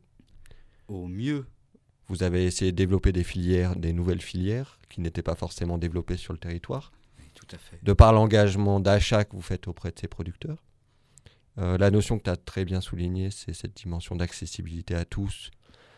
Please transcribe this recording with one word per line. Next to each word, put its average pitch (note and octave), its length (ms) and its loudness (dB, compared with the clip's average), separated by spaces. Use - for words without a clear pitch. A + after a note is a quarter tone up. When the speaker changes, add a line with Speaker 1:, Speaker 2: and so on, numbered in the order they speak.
Speaker 1:
Au F2+ 220 -10
mieux. B2+ 380 -4
Speaker 2:
Vous F#2 140 -2
avez F2+ 200 2
essayé F#2 280 0
de F2 40 -4
développer F#2+ 360 4
des F2 100 2
filières, F2+ 540 0
des E2 160 -2
nouvelles F2 280 0
filières G2+ 680 -4
qui - 120 -12
n'étaient E2 220 -6
pas E2 140 -2
forcément E2+ 420 -6
développées F2 380 -4
sur - 160 -10
le E2+ 80 -10
territoire. F2 500 -8
Speaker 1:
Oui, - 40 -20
tout - 160 -20
à - 40 -18
fait. - 280 -20
Speaker 2:
De G2+ 80 4
par A2 200 10
l'engagement G#2 680 4
d'achat G2+ 440 2
que - 120 -14
vous F#2 60 -10
faites F#2+ 260 -8
auprès E2+ 240 -10
de - 80 -16
ces E2+ 80 -8
producteurs. D3+ 560 -10
Euh, F2+ 200 0
la G2 140 6
notion G#2 260 2
que - 60 -10
t'as F2+ 100 0
très - 300 -6
bien F#2 160 -2
soulignée, F#2 500 -4
c'est - 220 -12
cette F#2 240 -12
dimension F2 400 -8
d'accessibilité E2+ 800 -6
à E2+ 80 -2
tous, - 480 -8